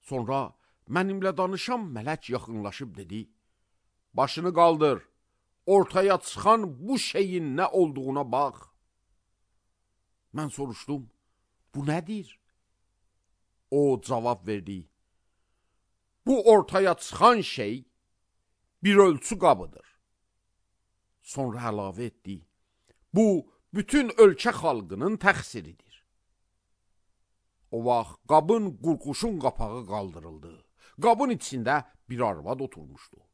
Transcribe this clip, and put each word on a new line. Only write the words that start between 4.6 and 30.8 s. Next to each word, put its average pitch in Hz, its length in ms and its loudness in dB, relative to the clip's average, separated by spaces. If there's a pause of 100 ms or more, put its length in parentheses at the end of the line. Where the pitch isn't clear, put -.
ortaya 190 520 2
çıxan 180 680 -2
bu 254 120 -2
şeyin 180 580 -4
nə 180 140 0
olduğuna 135 600 -2
bax." 135 240 -2 (1800)
Mən 147 160 -8
soruşdum, 135 600 -10 (680)
"Bu 139 100 -6
nədir?" 165 540 -6 (1300)
O 135 300 0
cavab 117 460 -4
verdi, 98 420 -10 (1400)
"Bu 233 260 10
ortaya 190 420 6
çıxan 226 480 4
şey 123 500 -6 (920)
bir 202 120 4
ölçü 190 440 4
qabıdır." 110 480 0 (1300)
Sonra 123 380 -8
əlavə 104 420 -8
etdi, 98 460 -14 (680)
"Bu, 202 400 2 (200)
bütün 233 360 0
ölkə 214 420 6
xalqının 120 680 -4
təqsiridir." - 880 -4 (1700)
O 117 140 -6
vaxt 120 420 -2
qabın 160 560 2
qurquşun 160 560 -4
qapağı 120 480 -4
qaldırıldı. 85 760 -12 (360)